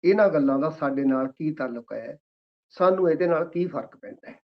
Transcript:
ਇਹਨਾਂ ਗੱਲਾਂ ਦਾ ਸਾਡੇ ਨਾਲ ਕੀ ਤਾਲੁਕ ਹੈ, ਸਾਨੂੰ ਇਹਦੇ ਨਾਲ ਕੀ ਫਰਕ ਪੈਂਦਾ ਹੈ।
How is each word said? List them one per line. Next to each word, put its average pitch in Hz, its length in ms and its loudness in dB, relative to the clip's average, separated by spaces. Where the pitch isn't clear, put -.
ਇਹਨਾਂ 202 260 4
ਗੱਲਾਂ 139 300 2
ਦਾ 156 100 0
ਸਾਡੇ 139 340 -4
ਨਾਲ 131 240 0
ਕੀ 151 240 -6
ਤਾਲੁਕ 120 420 -8
ਹੈ, 113 240 -12
ਸਾਨੂੰ 185 420 2
ਇਹਦੇ 160 160 2
ਨਾਲ 165 220 0
ਕੀ 175 180 -2
ਫਰਕ - 300 -10
ਪੈਂਦਾ - 340 -18
ਹੈ। - 160 -20